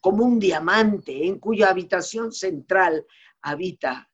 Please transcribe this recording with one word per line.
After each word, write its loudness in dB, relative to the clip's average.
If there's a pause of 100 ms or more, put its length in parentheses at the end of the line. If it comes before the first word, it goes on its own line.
como 2
un 4
diamante, 0
en -4
cuya 2
habitación -4
central -2 (360)
habita -8